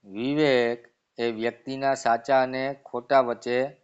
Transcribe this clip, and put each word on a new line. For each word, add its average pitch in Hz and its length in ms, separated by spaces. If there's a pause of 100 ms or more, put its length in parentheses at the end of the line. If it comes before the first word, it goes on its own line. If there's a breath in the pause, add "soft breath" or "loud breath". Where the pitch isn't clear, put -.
વિવેક 120 760 (380)
એ 120 140
વ્યક્તિના 131 640
સાચા 131 500
અને 131 400
ખોટા 131 380
વચ્ચે 120 380 (240)